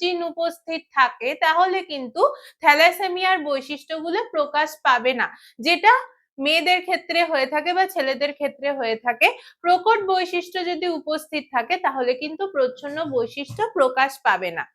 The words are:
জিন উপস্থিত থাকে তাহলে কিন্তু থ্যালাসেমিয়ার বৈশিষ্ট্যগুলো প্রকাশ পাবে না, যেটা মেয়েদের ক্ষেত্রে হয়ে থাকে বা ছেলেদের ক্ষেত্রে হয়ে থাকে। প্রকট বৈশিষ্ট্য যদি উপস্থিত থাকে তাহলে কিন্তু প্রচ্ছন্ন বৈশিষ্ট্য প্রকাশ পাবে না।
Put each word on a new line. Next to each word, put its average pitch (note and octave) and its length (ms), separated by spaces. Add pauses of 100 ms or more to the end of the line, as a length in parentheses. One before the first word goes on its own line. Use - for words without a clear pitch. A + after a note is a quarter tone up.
জিন F4+ 160 (140)
উপস্থিত E4 500 (160)
থাকে B3 320 (140)
তাহলে F4+ 360 (120)
কিন্তু C4+ 300 (400)
থ্যালাসেমিয়ার F4+ 760 (120)
বৈশিষ্ট্যগুলো D#4 680 (140)
প্রকাশ D4 360 (180)
পাবে B3 320
না, G3 80 (380)
যেটা F4 280 (500)
মেয়েদের E4 440
ক্ষেত্রে E4+ 320 (120)
হয়ে C4+ 220
থাকে D4+ 240
বা F#4+ 160
ছেলেদের C#4 460
ক্ষেত্রে C#4 300 (100)
হয়ে A3+ 260
থাকে। A#3+ 220 (360)
প্রকট F#4 360 (120)
বৈশিষ্ট্য F4+ 480 (120)
যদি F4 160 (120)
উপস্থিত D4+ 440 (120)
থাকে A#3+ 200 (100)
তাহলে C4 260 (100)
কিন্তু D#4 220 (120)
প্রচ্ছন্ন C#4 420 (180)
বৈশিষ্ট্য B3+ 480 (140)
প্রকাশ C4 340 (160)
পাবে F#3 300
না। C3+ 60 (120)